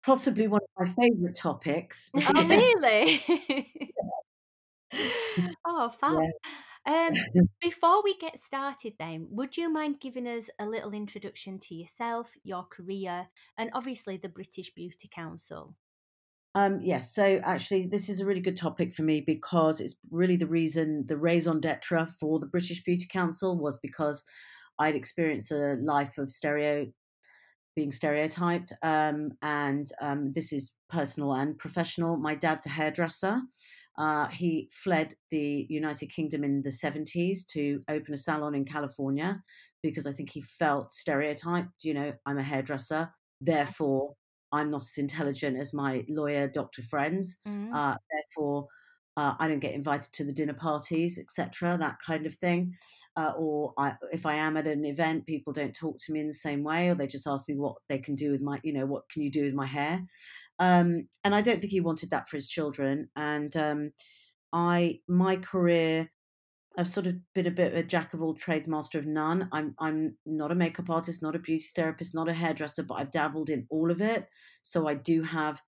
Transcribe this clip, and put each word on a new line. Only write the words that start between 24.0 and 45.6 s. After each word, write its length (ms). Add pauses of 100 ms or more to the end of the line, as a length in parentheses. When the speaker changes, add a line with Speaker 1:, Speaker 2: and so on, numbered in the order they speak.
Speaker 1:
I'd 180
experienced 560
a 300
life 360
of 120
stereo-, 640 (840)
being 200
stereotyped, 800 (100)
um, 460 (120)
and, 460 (140)
um, 320
this 180
is 220 (160)
personal 440
and 240
professional. 600
My 180
dad's 300
a 40
hairdresser. 720 (540)
Uh, 300
he 460
fled 400 (160)
the 400
United 380
Kingdom 360
in 200
the 80
seventies 760
to 440
open 240
a 40
salon 380
in 100
California 760 (420)
because 240
I 40
think 200
he 100
felt 500
stereotyped, 920
you 100
know, 200 (120)
"I'm 120
a 60
hairdresser, 680 (300)
therefore 760 (380)
I'm 180
not 100
as 160
intelligent 600
as 160